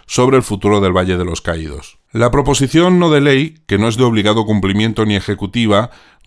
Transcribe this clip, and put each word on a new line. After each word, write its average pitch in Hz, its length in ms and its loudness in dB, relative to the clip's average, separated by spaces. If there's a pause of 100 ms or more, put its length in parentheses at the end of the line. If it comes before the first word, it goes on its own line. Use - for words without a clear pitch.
sobre 131 320 2
el 123 60 2
futuro 104 360 0
del 92 160 2
Valle 92 220 0
de 90 80 -4
los 85 160 -8
Caídos. 80 560 -10 (140)
La 117 180 0
proposición 143 720 2
no 170 100 2
de 151 120 2
ley, 143 340 0 (100)
que 101 140 0
no 110 80 0
es 113 100 -2
de 123 60 2
obligado 110 420 2
cumplimiento 104 580 0
ni 104 120 0
ejecutiva, 104 720 -2 (380)